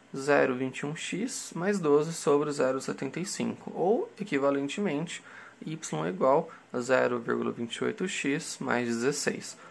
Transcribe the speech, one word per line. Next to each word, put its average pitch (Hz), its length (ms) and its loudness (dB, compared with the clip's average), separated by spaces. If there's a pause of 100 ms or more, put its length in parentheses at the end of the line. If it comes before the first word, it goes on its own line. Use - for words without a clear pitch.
(160)
zero 139 400 4
vinte 127 240 -4
e - 80 -6
um 151 80 -4
x - 600 -6
mais 190 240 0
doze 151 320 4
sobre 147 400 2
zero 135 300 0
setenta 139 380 -6
e 165 60 -4
cinco, - 500 -4
ou, 220 440 2
equivalentemente, 143 1040 0 (400)
Y 156 420 -4
é 170 40 0
igual 160 400 4 (240)
a 123 80 -2
zero 123 380 4
vírgula 117 320 0
vinte 117 240 -6
e - 80 -4
oito 127 240 -2
x 143 520 -2
mais 123 280 0
dezesseis. - 680 -2 (160)